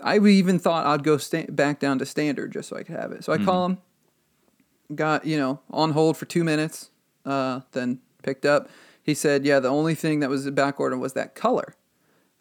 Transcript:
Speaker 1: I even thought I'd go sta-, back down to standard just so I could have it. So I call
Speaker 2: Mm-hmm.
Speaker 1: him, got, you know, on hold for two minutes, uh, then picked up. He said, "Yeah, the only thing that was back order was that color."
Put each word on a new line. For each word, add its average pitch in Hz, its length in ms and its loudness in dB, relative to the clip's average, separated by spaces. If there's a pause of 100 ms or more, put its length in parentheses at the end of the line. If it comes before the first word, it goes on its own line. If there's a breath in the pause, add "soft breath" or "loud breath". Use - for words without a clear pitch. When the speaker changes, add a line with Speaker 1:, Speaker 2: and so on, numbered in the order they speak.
Speaker 1:
I 170 160 2
even 196 420 6
thought 165 260 0
I'd 147 180 0
go 151 140 4
sta-, 160 320 -4
back 147 300 0
down 139 200 0
to 139 60 -4
standard 151 480 -4
just - 160 -10
so - 80 -10
I - 60 -12
could 165 120 -12
have - 160 -8
it. - 120 -14
So - 100 -2
I 165 40 2
call 185 320 2
Speaker 2:
Mm-hmm. 185 100 -4 (1120)
Speaker 1:
him, 147 40 -10
got, 156 300 -2
you 156 120 -2
know, 139 220 -2 (100)
on 156 220 0
hold 156 260 2
for - 80 -12
two 170 180 -2
minutes, 156 460 -4 (360)
uh, 131 360 -4 (120)
then 123 260 -4 (240)
picked 135 220 -4
up. 143 240 2 (340 loud breath)
He 151 100 0
said, 143 320 2
"Yeah, 143 140 6
the 127 100 2
only 156 260 2
thing 156 260 0
that 135 80 0
was 139 220 -2
back 139 280 0
order 131 180 -2
was 127 160 -6
that 113 220 -6
color." - 400 -2 (640)